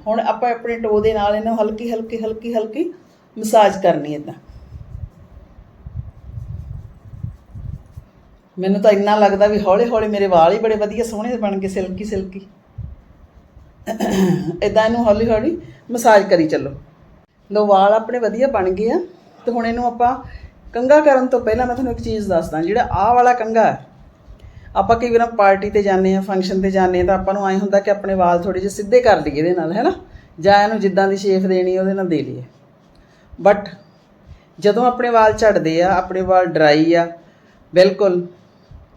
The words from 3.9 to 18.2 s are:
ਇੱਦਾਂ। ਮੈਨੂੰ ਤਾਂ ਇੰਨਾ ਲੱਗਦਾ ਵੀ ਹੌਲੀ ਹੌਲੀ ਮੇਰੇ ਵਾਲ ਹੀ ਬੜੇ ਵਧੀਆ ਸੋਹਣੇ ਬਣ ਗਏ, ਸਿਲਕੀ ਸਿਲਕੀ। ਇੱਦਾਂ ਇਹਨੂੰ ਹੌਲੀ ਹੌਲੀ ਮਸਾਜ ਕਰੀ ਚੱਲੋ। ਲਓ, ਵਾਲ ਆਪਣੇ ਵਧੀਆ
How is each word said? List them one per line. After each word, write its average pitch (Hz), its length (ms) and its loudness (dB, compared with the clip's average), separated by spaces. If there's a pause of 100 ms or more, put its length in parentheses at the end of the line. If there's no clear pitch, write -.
ਇੱਦਾਂ। 135 200 -12 (4000)
ਮੈਨੂੰ 190 260 -2
ਤਾਂ 220 80 6
ਇੰਨਾ 202 260 2
ਲੱਗਦਾ 202 300 4
ਵੀ 208 140 0
ਹੌਲੀ 208 280 2
ਹੌਲੀ 214 200 -2
ਮੇਰੇ 202 180 -2
ਵਾਲ 175 260 4
ਹੀ 220 60 -2
ਬੜੇ 220 180 -2
ਵਧੀਆ 214 280 -4
ਸੋਹਣੇ 226 320 -6
ਬਣ 202 220 -4
ਗਏ, 190 100 -6
ਸਿਲਕੀ 190 360 -6
ਸਿਲਕੀ। 190 360 -8 (2250)
ਇੱਦਾਂ 208 220 2
ਇਹਨੂੰ 233 200 0
ਹੌਲੀ 214 260 2
ਹੌਲੀ 240 260 0 (340)
ਮਸਾਜ 226 400 4
ਕਰੀ 165 180 4
ਚੱਲੋ। 139 220 -4 (800)
ਲਓ, 208 160 0
ਵਾਲ 196 260 4
ਆਪਣੇ 220 260 -2
ਵਧੀਆ 226 300 -2